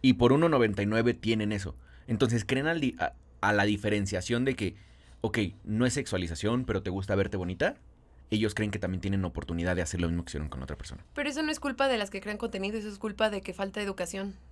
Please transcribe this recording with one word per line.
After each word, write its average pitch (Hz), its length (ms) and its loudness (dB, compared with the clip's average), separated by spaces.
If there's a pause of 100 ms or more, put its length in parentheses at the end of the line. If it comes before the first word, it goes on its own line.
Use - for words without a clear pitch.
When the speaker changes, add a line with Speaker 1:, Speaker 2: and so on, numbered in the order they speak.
Speaker 1:
Y 131 120 8
por 120 180 6
uno 160 180 6
noventa 110 340 4
y - 20 2
nueve 117 300 4
tienen 110 360 0
eso. 98 240 -4 (320)
Entonces 113 380 2
creen 131 220 0
al 165 120 0
di-, 135 200 0
a, 82 140 -2 (280)
a 101 100 4
la 104 120 4
diferenciación 104 840 0
de 131 100 0
que, 95 200 -4 (460)
ok, 113 180 0 (240)
no 113 240 0
es - 80 0
sexualización, 101 720 -2
pero 95 180 -2
te 95 80 -4
gusta 95 240 -2
verte 101 200 0
bonita. 92 420 -2 (520)
Ellos 107 240 2
creen 107 160 -2
que 101 80 -6
también 92 240 -2
tienen 98 240 0
oportunidad 85 500 -2
de 87 60 0
hacer 85 200 -2
lo 85 60 2
mismo 85 160 0
que - 60 -10
hicieron 76 200 -6
con 65 120 -8
otra 69 160 -8
persona. - 260 -12 (120)
Speaker 2:
Pero 294 140 -2
eso 285 120 -4
no 311 100 -2
es 311 80 -4
culpa 269 280 0
de 247 100 2
las 208 140 -4
que 190 100 -8
crean 208 160 -8
contenido, 208 400 -4
eso 214 120 -8
es 202 100 -14
culpa 214 320 0
de 202 100 -4
que 180 140 -8
falta 196 260 -6
educación 196 540 -6 (160)